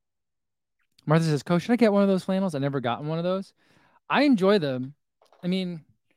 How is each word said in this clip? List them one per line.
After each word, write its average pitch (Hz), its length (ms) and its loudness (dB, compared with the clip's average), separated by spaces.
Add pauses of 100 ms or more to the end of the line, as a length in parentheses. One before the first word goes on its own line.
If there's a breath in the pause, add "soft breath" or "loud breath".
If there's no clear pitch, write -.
(1040)
Martha 165 200 4
says, 147 180 0
"Coach, 175 200 0
should 226 80 -4
I 240 60 2
get 220 160 4
one 202 100 4
of 196 60 2
those 185 160 0
flannels? 190 300 -4
I 135 40 -4
never 139 220 -2
gotten 123 260 -4
one 160 100 -4
of 170 60 -4
those." 190 300 -6 (560 soft breath)
I 220 140 2
enjoy 202 360 4
them. 135 360 -6 (480)
I 180 40 -6
mean, 180 380 -6 (320)